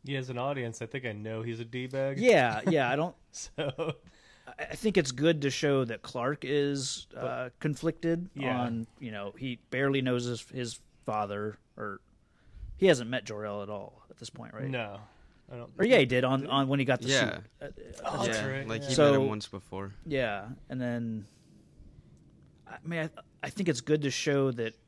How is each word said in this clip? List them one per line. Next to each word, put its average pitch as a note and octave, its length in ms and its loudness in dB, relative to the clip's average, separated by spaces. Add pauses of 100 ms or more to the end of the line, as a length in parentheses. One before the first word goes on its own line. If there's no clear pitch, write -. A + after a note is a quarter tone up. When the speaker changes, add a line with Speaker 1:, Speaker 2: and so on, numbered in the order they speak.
Speaker 1:
Yeah, C3+ 160 -4
as B2+ 100 -8
an B2 80 -4
audience, B2+ 440 -4
I A#2 40 -6
think B2+ 180 -8
I A2+ 80 -4
know A2 300 -6
he's A#2 180 -6
a A#2+ 40 -6
D-bag. C3 540 -4
Speaker 2:
Yeah, C#3+ 500 6
yeah, D3 220 4
I C3+ 60 2
don't E3+ 260 0
Speaker 1:
<laughs> - 100 -20
So D3+ 640 -6 (520)
Speaker 2:
I, - 240 -12
I - 60 -8
think G#3 200 2
it's C#3 160 4
good D3 300 4
to C#3 80 2
show C#3 340 2
that A2+ 180 -6
Clark C3 420 -4
is, C#3+ 680 -2
Speaker 1:
But - 120 -12
Speaker 2:
uh, B2+ 260 -6 (100)
conflicted E3 720 -2
Speaker 1:
Yeah. C3 280 0
Speaker 2:
on, A#2 240 -2 (120)
you A#2+ 140 -10
know, G2+ 260 -8
he B2+ 200 -6 (120)
barely C#3 320 2
knows B2 220 2
his, A#2+ 180 -4 (100)
his A#2+ 280 -8 (260)
father, G#2 500 -4 (200)
or G2+ 240 -10 (760)
he F#3+ 100 6
hasn't B2 240 6
met B2+ 140 -4
Jor-El G#2 380 -6
at G2+ 80 -8
all G2+ 400 -10
at - 80 -20
this A#2 120 -14
point, A#2 240 -14
right? C3+ 140 -6
Speaker 1:
No, A2 300 -4 (520)
I B2+ 60 -12
don't A#2+ 220 -14
Speaker 2:
Or - 60 4
yeah, A#3+ 140 8
he C#3 80 8
did B2+ 180 4
on, C3 160 4
Speaker 1:
Did C#3+ 60 -6
he? B2+ 60 -4
Speaker 2:
on C3+ 160 2
when A#2+ 100 2
he C3+ 60 4
got A#2+ 160 2
the A#2 80 -2
Speaker 3:
Yeah. C3+ 120 6
Speaker 2:
suit. F2 240 0 (160)
Uh, - 40 -12
uh, C#3+ 60 -10 (500)
Speaker 1:
Oh, A#2+ 60 2
that's A2+ 120 0
Speaker 3:
Yeah, G#2+ 120 -2
Speaker 1:
right, C3+ 180 -6
Speaker 3:
like, A#2 140 -2
Speaker 1:
yeah. - 60 -6
Speaker 3:
he C3 60 0
Speaker 2:
So C#3+ 180 10
Speaker 3:
met C3+ 80 6
him C3+ 80 4
once G#2+ 200 -4
before. G2 440 -10 (140)
Speaker 2:
Yeah, A2+ 420 -2 (200)
and B2+ 120 -6
then A#2 460 -4 (1400)
I - 100 -16 (100)
mean, E3+ 140 -4
I, D#3+ 100 -4 (320)
I C3 80 -4
think F#3+ 180 0
it's B2 140 2
good D3+ 200 4
to C#3 80 2
show C#3 420 2
that A2+ 220 -4 (140)